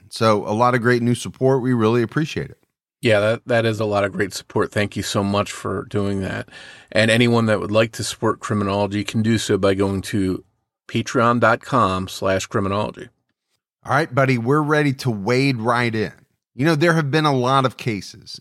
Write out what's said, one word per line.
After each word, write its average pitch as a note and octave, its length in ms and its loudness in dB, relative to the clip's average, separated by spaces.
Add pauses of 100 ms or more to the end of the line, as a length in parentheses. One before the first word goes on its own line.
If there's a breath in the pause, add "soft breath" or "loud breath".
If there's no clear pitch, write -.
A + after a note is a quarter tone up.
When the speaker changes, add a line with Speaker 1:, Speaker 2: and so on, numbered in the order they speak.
Speaker 1:
So A2 360 2
a G#2 60 -4
lot B2 240 2
of A#2+ 60 0
great A#2+ 200 2
new A#2+ 140 2
support. C3 460 0
We B2+ 100 -2
really A#2 300 2
appreciate A2 480 -4
it. - 80 -20 (420)
Speaker 2:
Yeah, G#2+ 220 2
that, A2+ 240 0
that A#2 200 2
is A2 140 -2
a A2 60 -2
lot G2+ 180 0
of G2 80 -2
great F#2 220 -4
support. - 360 -2
Thank G#2 280 -2
you G2+ 40 0
so G2+ 220 -2
much G2+ 260 0
for G2 360 -8
doing G2+ 340 -4
that. G#2 300 -6 (420 loud breath)
And A2 180 2
anyone A#2 360 4
that G#2 160 2
would F#2+ 100 -6
like A2+ 220 2
to A2 100 -8
support - 380 -4
Criminology G2+ 640 -2
can A2+ 160 -2
do A2+ 160 2
so G#2 200 0
by G2 180 2
going G2 260 -2
to F#2 420 -4 (460)
patreon A#2+ 500 0
dot A2+ 220 2
com F#2+ 480 0
slash F#2+ 380 -4
criminology. G2+ 600 -4 (800)
Speaker 1:
All A2 80 -4
right, D3 200 0
buddy, C3 240 2
we're C3 240 2
ready D3 340 2
to C3+ 140 -4
wade A#2+ 520 0
right A#2 340 0
in. G#2 160 -2 (420)
You B2 120 -2
know, E3 100 4
there E3 200 4
have D#3 140 0
been D#3 160 2
a D3 80 4
lot C3 320 2
of A#2 120 -4
cases - 640 -10